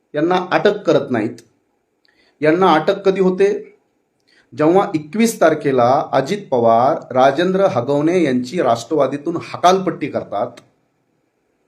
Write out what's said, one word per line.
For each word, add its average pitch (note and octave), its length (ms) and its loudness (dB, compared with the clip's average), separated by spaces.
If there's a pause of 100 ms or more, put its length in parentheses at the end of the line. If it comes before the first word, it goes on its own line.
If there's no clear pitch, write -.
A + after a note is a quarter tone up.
(160)
यांना F3 360 -2
अटक G3+ 320 -2
करत C#3 280 -2
नाहीत. A#2+ 240 -4 (1080)
यांना E3 320 4
अटक - 320 0
कधी F#3+ 160 0
होते? F#3+ 560 -2 (800)
जेव्हा F#3 380 2
एकवीस G#3+ 460 -2
तारखेला C#3+ 680 2
अजित C#3+ 400 -2
पवार A#2+ 640 2
राजेंद्र E3+ 520 2
हगवणे D3 580 0
यांची C3 380 -2
राष्ट्रवादीतून C#3+ 800 -2
हकालपट्टी F3+ 640 0
करतात, A2 440 -6 (1160)